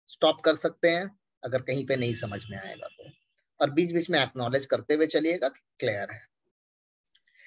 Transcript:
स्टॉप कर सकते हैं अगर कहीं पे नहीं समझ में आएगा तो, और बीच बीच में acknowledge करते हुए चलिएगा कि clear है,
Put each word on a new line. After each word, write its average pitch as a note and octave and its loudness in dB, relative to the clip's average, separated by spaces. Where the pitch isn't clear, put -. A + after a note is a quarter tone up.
स्टॉप D#3 2
कर D#3+ 6
सकते E3+ 0
हैं E3+ 0
अगर B2 -2
कहीं C3 -4
पे C3+ 0
नहीं A#2+ 0
समझ G2+ -6
में G2 -12
आएगा F#2+ -14
तो, - -20
और C#3+ 4
बीच E3+ 2
बीच E3+ -2
में E3 4
acknowledge B2+ -2
करते A#2+ 0
हुए D#3 4
चलिएगा E3 0
कि - -10
clear G#2 -2
है, A2 -12